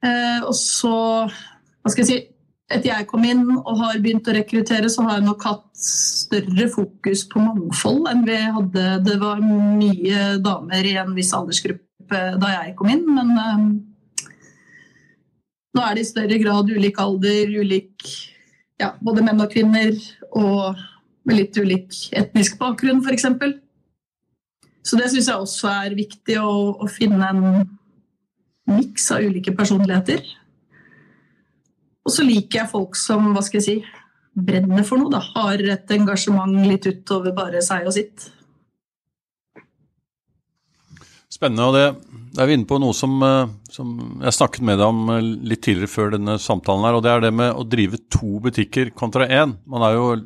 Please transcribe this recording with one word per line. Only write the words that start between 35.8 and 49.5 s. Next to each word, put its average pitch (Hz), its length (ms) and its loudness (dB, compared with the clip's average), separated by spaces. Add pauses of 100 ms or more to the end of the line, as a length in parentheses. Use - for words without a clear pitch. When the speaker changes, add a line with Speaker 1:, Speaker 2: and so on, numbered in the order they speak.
Speaker 1:
engasjement 196 640 2 (140)
litt 196 180 0
utover 185 480 -2
bare 180 320 -4
seg 180 220 -2
og 196 80 -2
sitt. - 320 -8 (3000)
Speaker 2:
Spennende, 120 320 0
og 131 80 4
det, 139 400 2 (180)
det - 80 -4
er 131 60 4
vi 151 80 4
inne 117 160 0
på 139 100 2
noe 127 160 2
som, 135 300 0
eh, 131 240 2 (240)
som 123 160 -10 (320)
jeg 127 160 0
snakket - 260 0
med 101 140 2
deg 104 80 6
om, 113 160 2 (140)
eh, 113 100 0 (240)
litt 110 160 -4
tidligere 101 240 0
før 107 240 -2
denne 104 260 -2
samtalen 98 460 0
her, 120 80 4
og 117 100 2
det 120 60 4
er 117 160 4
det 110 80 2
med 120 240 0
å 123 80 -8
drive 107 400 0
to 104 400 -2
butikker 120 480 -2
kontra 127 320 0
en. 131 400 2